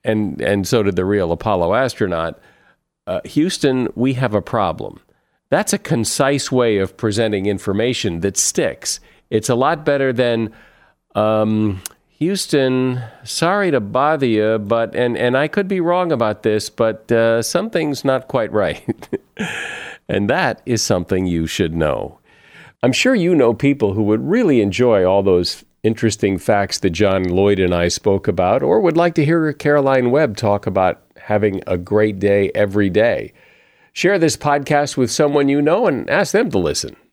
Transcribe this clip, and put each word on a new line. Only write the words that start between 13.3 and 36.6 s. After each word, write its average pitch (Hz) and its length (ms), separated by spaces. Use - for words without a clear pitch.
to 131 80
bother 135 460
you, 110 340
but," 113 360
and, 120 220
and 123 200
I 151 100
could 196 220
be 190 100
wrong 175 320
about 110 320
this, 107 260
but, - 400
uh, 113 320
something's 165 640
not 131 240
quite 117 240
right. 98 560
<laughs> 202 100
And 101 200
that 143 360
is 117 160
something 92 440
you 82 220
should 82 280
know. 71 440
I'm 247 120
sure 262 200
you 180 220
know 120 180
people 117 400
who 107 100
would 113 260
really 180 320
enjoy 101 420
all 95 200
those 90 420
interesting 107 540
facts 101 420
that 92 120
John 95 320
Lloyd 95 360
and 90 140
I 85 160
spoke 98 380
about, 95 360
or 185 160
would 170 160
like 170 200
to 151 100
hear 160 260
Caroline 135 600
Webb 135 260
talk 101 280
about 92 360
having 104 500
a 90 100
great 104 420
day 101 360
every 101 340
day. 98 440
Share 190 260
this 160 180
podcast 143 580
with 127 160
someone 143 380
you 143 120
know 185 260
and 131 220
ask 170 220
them 208 200
to 104 80
listen. - 360